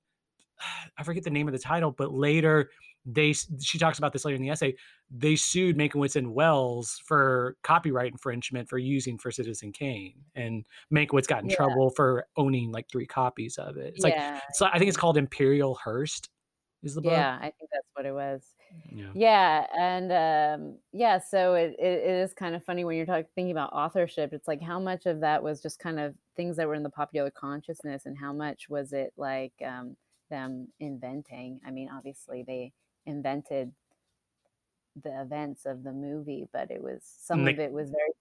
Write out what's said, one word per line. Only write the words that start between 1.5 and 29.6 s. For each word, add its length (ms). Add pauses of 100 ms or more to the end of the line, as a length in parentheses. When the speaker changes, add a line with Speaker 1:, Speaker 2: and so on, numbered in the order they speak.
Speaker 1:
the 60
title, 320
but 220
later 580 (340)
they 260
s-, 160 (140)
she 180
talks 180
about 160
this 120
later 100
in 60
the 80
essay, 260 (340)
they 260
sued 420
Mankiewicz 380
and 180
Wells 720
for 580
copyright 480
infringement 580
for 80
using 400
For 140
Citizen 400
Kane, 520 (120)
and 300 (280)
Mankiewicz 340
got 160
in 60
Speaker 2:
Yeah. 60
Speaker 1:
trouble 360
for 440
owning, 360
like, 200
three 160
copies 500
of 200
it. 180
It's 80
like, 140
Speaker 2:
Yeah, 220 (120)
Speaker 1:
so 160
I 100
think 120
it's 80
Speaker 2:
yeah. 40
Speaker 1:
called 160
Imperial 580
Hearst 540 (540)
is 120
the 60
book. 260
Speaker 2:
Yeah, 140
I 100
think 200
that's 220
what 120
it 80
was. 400 (380)
Speaker 1:
Yeah. 220
Speaker 2:
Yeah, 540 (100)
and, 340
um, 680 (140)
yeah, 260
so 360
it, 240
it, 40 (220)
it 40 (140)
is 100
kind 220
of 80
funny 220
when 120
you're 100
talk-, 280
thinking 160
about 220
authorship, 600
it's 140
like 140
how 180
much 280
of 140
that 220
was 180
just 180
kind 200
of 160 (200)
things 220
that 100
were 80
in 80
the 80
popular 400
consciousness 760
and 120
how 160
much 360
was 240
it, 240
like, 360 (120)